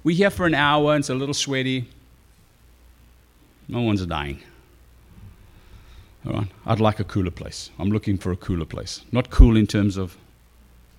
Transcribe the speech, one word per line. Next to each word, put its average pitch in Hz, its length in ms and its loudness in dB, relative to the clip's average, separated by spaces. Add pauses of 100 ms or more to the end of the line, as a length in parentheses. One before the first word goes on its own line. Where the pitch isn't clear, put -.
we're 165 120 2
here 196 160 4
for 180 160 0
an 156 80 2
hour, 147 400 4
and 143 60 0
it's 139 80 -4
a 127 60 -2
little 139 200 -4
sweaty. 131 500 -2 (1800)
No 120 140 -4
one's 104 220 0
dying. 73 360 -6 (1900)
All - 80 -6
right? 107 140 -4 (180)
I'd 107 140 -2
like 107 200 2
a 101 40 -2
cooler 90 280 -4
place. - 460 -14
I'm 95 140 -2
looking 104 260 -2
for 90 140 -4
a 90 40 -2
cooler 85 300 -4
place. - 360 -12 (100)
Not 127 180 -2
cool 113 280 8
in 107 100 4
terms 101 300 0
of 92 180 -8 (840)